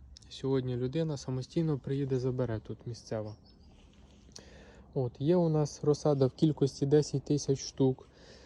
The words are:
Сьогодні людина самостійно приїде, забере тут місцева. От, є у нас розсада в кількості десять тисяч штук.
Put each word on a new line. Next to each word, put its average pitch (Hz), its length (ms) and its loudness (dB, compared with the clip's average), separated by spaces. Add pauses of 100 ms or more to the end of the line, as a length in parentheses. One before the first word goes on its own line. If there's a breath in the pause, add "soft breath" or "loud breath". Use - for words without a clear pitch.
(300)
Сьогодні 131 460 -2
людина 139 420 -4
самостійно 135 600 -4
приїде, 135 420 -2
забере 123 400 -2
тут - 280 -12
місцева. 107 480 -8 (1600 loud breath)
От, 127 260 -4
є 151 160 4
у 175 140 4
нас 151 340 0
розсада 147 420 4
в 127 60 2
кількості 143 540 2
десять 143 380 2
тисяч 139 360 -2
штук. - 500 0 (360 loud breath)